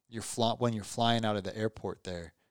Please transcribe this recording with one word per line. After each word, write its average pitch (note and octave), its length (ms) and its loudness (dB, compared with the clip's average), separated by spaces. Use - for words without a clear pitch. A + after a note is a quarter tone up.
you're A2 120 -8
fly-, A#2 360 2
when A#2+ 160 2
you're G#2 100 -6
flying A#2 400 2
out G#2+ 120 2
of F#2+ 80 -2
the F#2+ 120 -6
airport A2 480 -4
there, E2+ 300 -8